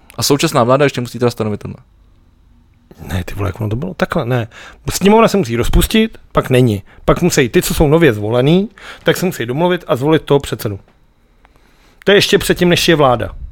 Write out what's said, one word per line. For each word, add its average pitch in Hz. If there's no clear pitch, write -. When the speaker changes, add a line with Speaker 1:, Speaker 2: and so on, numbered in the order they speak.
Speaker 1:
A 117
současná 147
vláda 131
ještě 135
musí 120
teda 120
stanovit 107
tenhle. -
Speaker 2:
Ne, 90
ty -
vole, 98
jak 92
ono 107
to 104
bylo? 165
Takhle, 175
ne. 117
Sněmovna 214
se 202
musí 117
rozpustit, 196
pak -
není. 123
Pak -
musí 151
ty, 175
co -
jsou 156
nově 151
zvolený, 123
tak 160
se -
musí 151
domluvit 151
a -
zvolit 143
toho 143
předsedu. 110
To 185
je 202
ještě 196
předtím, 180
než -
je 170
vláda. 123